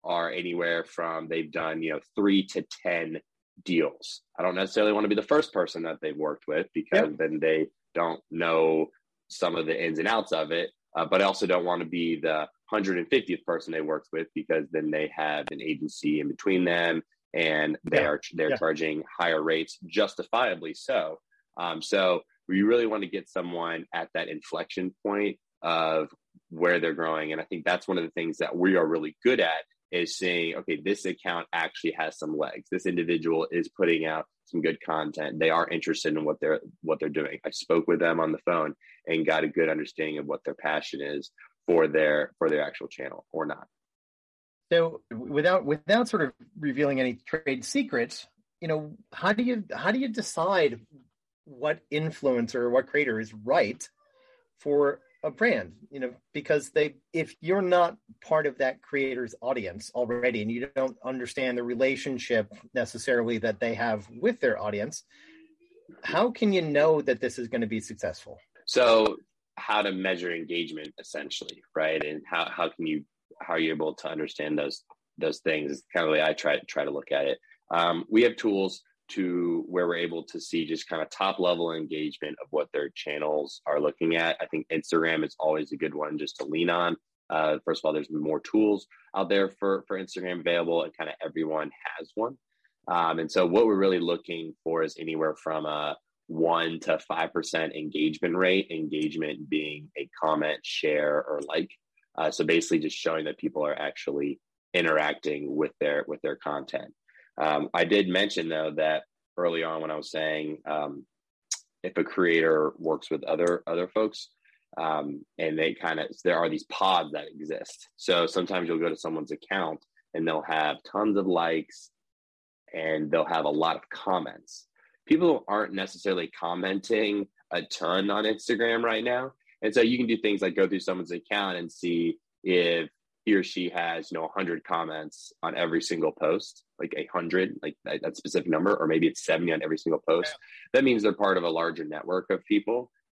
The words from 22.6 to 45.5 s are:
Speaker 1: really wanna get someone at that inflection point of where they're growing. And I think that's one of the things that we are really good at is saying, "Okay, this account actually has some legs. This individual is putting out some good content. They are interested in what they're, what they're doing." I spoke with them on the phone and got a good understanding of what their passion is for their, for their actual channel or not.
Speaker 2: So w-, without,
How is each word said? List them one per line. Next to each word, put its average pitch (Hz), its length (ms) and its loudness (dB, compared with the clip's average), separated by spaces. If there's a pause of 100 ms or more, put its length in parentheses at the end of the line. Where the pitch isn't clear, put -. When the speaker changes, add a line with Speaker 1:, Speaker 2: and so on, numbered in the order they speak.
Speaker 1:
really 113 240 6
wanna 104 200 -2
get 90 220 -8
someone 85 640 -4
at 82 200 -4
that 85 140 -4
inflection 85 640 -6 (100)
point 104 340 -2 (240)
of 80 460 0 (420)
where 87 300 2
they're 82 140 0
growing. 78 380 -2
And 78 80 -4
I 78 40 -6
think 82 200 -8
that's 90 220 0
one 90 120 0
of 85 60 -2
the 82 60 -6
things 82 280 -4
that 82 180 -4
we 92 200 6
are 82 100 6
really 78 360 -2
good 120 180 4
at 80 240 0 (260)
is 87 260 -2
saying, 87 380 0
"Okay, 85 260 -4
this 95 240 -2
account 85 480 -4
actually 82 400 -2
has 80 260 -4
some 78 200 -4
legs. - 320 -6
This 92 160 -2
individual 82 640 0
is 85 180 -2
putting 85 380 2
out 78 200 -4 (200)
some 85 160 -4
good 80 180 0
content. 78 580 -4
They 80 120 4
are 85 180 4
interested 80 480 -2
in 78 80 -2
what 76 160 0
they're, 78 200 2 (220)
what 80 180 0
they're 80 80 -2
doing." 73 360 -4
I 78 60 -4
spoke - 380 2
with 82 100 4
them 82 220 2
on 80 120 2
the 78 140 -2
phone 80 280 0 (320)
and 80 200 0
got 78 180 2
a 78 40 0
good 80 200 2
understanding 78 500 -4
of 71 80 -8
what 73 180 -6
their 71 100 -6
passion 76 480 -4
is 71 280 -6 (360)
for 82 220 6
their, 76 500 4
for 82 100 2
their 76 140 2
actual 71 260 -8
channel - 420 -12
or 80 140 -4
not. 73 220 -8 (1080)
Speaker 2:
So 165 380 4
w-, 117 220 -8
without, 160 340 4